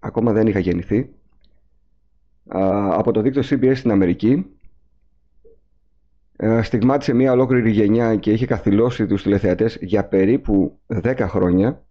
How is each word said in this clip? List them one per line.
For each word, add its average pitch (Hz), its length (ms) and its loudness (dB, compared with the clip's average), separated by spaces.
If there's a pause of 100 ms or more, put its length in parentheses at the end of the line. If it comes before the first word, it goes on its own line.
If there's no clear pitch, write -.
Ακόμα 113 320 -2
δεν 110 140 2
είχα 104 120 0
γεννηθεί. 90 520 -2 (1500)
Α, 95 420 -2
από 110 140 0
το 107 80 0
δίκτυο 131 240 -2
C 131 180 -2
B 131 80 4
S 135 60 2
στην 127 140 -2
Αμερική. 101 560 0 (1900)
Ε, 113 260 0
στιγμάτισε 131 500 0
μια 127 200 2
ολόκληρη 123 380 2
γενιά 110 460 2
και 104 160 0
είχε 113 140 0
καθυλώσει 110 600 0
τους 98 160 -2
τηλεθεατές 95 580 0
για 95 240 -2
περίπου 98 840 0
δέκα 117 420 -4
χρόνια. 92 640 0